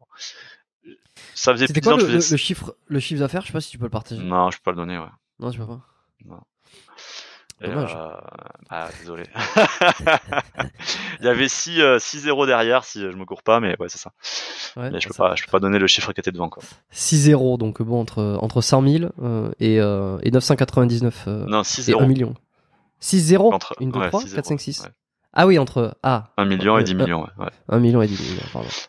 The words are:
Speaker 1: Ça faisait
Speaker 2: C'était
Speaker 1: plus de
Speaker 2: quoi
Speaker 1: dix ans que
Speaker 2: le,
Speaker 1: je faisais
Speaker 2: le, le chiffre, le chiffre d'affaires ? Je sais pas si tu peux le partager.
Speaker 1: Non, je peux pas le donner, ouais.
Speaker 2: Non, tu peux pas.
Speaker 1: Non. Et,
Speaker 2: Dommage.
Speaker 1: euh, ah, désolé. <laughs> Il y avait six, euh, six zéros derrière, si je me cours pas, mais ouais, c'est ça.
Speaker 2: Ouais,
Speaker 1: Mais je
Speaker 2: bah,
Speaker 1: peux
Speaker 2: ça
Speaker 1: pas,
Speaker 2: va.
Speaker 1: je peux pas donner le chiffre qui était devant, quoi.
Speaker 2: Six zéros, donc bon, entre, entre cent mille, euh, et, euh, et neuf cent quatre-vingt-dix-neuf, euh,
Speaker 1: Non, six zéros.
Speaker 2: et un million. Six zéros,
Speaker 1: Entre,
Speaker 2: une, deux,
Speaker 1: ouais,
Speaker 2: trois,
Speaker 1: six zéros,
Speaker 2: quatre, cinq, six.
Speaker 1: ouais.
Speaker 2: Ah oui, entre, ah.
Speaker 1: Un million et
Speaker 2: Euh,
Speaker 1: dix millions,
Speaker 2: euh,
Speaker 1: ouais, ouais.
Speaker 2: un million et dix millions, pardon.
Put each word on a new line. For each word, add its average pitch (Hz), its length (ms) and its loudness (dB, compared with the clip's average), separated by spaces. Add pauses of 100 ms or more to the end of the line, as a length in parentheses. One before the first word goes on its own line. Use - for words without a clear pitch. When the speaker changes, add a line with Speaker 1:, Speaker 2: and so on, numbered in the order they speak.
(1300)
Speaker 1:
Ça - 180 2
faisait 123 140 2
Speaker 2:
C'était 151 140 0
Speaker 1:
plus 147 100 2
de - 40 6
Speaker 2:
quoi - 40 6
Speaker 1:
dix 214 60 4
ans - 20 4
que 117 60 0
Speaker 2:
le, 131 60 4
Speaker 1:
je 170 60 2
faisais - 60 -2
Speaker 2:
le, 156 40 2
le - 40 2
chiffre, - 360 -6 (120)
le 139 140 -2
chiffre 143 200 -6
d'affaires ? 151 220 -2
Je - 60 -16
sais - 40 -12
pas 160 80 -6
si - 100 -12
tu - 80 -18
peux 120 60 -8
le 113 60 -8
partager. 110 320 -10
Speaker 1:
Non, 90 280 2
je 90 60 -8
peux - 80 -20
pas 95 80 0
le 87 60 -8
donner, 87 200 -8
ouais. 82 60 -12 (360)
Speaker 2:
Non, 123 100 -8
tu 117 80 -12
peux 110 80 -12
pas. 117 140 -16 (440)
Speaker 1:
Non. - 160 -20 (1200)
Et, 90 80 -8
Speaker 2:
Dommage. 120 260 -6
Speaker 1:
euh, 80 160 -12 (600)
ah, 82 180 -8 (100)
désolé. 85 260 -14 (300)
<laughs> 185 460 4 (1200)
Il 117 60 -4
y - 20 4
avait 123 200 2
six, 165 320 -4
euh, 131 180 6
six 147 220 -6
zéros 143 260 0
derrière, 120 380 2
si - 160 -14
je 98 60 -6 (100)
me 95 80 -12
cours 92 180 -14
pas, 113 180 4
mais 92 180 -2
ouais, 90 100 -8
c'est - 100 -14
ça. - 140 -18 (640)
Speaker 2:
Ouais, 123 140 -8
Speaker 1:
Mais 92 100 -6
je - 60 -4
Speaker 2:
bah, - 20 -14
Speaker 1:
peux - 60 -14
Speaker 2:
ça - 80 -2
Speaker 1:
pas, 92 80 6
Speaker 2:
va. 90 60 -2
Speaker 1:
je - 80 -6
peux - 60 -16
pas 98 100 2
donner 98 180 2
le 95 80 4
chiffre - 260 0
qui - 80 -8
était 92 120 -6
devant, 87 160 -6
quoi. - 140 -16 (280)
Speaker 2:
Six - 280 -2
zéros, 135 400 4
donc 110 240 -6
bon, 117 180 -2
entre, 107 400 -4
entre 117 220 0
cent 135 200 4
mille, 156 280 2 (120)
euh, 110 380 -4
et, 110 200 4
euh, 98 420 0
et - 100 0
neuf 127 100 4
cent 143 140 2
quatre-vingt-dix-neuf, 120 720 0
euh, 101 180 -6
Speaker 1:
Non, 104 160 2
six - 200 -6
zéros. 113 180 2
Speaker 2:
et 135 40 6
un - 40 6
million. 127 260 0 (640)
Six 190 200 2
zéros, 170 320 6
Speaker 1:
Entre, - 280 -6
Speaker 2:
une, 131 120 -4
deux, 127 80 -4
Speaker 1:
ouais, 92 80 0
Speaker 2:
trois, 202 140 -2
Speaker 1:
six 277 60 -14
zéros, - 100 -12
Speaker 2:
quatre, 143 100 -6
cinq, 147 120 -4
six. - 220 -10
Speaker 1:
ouais. - 60 -16 (440)
Speaker 2:
Ah 180 140 4
oui, 185 120 6
entre, 123 440 -2
ah. 120 360 -2
Speaker 1:
Un 101 80 2
million 98 320 4
et - 20 6
Speaker 2:
Euh, 107 40 2
Speaker 1:
dix 92 100 0
millions, 87 280 0
Speaker 2:
euh, 98 200 -14
Speaker 1:
ouais, - 20 -6
ouais. - 60 -8 (180)
Speaker 2:
un 113 100 2
million 120 240 6
et 107 60 4
dix 98 120 -4
millions, 90 220 -8 (100)
pardon. 117 160 -8 (200)